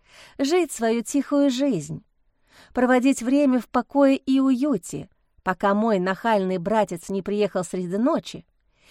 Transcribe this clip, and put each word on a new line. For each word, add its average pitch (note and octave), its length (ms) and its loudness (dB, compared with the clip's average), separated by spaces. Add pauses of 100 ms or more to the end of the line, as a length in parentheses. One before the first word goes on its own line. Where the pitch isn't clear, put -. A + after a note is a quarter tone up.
(380)
жить D#4 340 0
свою A3+ 300 0
тихую C#4+ 480 0
жизнь, G#3+ 540 -4 (680)
проводить B3+ 500 2
время C4 380 2
в - 80 -16
покое C4+ 480 2
и C4+ 240 0
уюте, C4+ 680 -2 (340)
пока G3 320 0
мой G#3+ 240 2
нахальный F#3+ 600 0
братец G3 500 -2
не G3 140 -4
приехал G3+ 420 -2
среди F3+ 320 -6
ночи - 480 -2 (460)